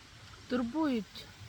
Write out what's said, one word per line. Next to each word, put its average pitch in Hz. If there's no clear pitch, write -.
турбують 247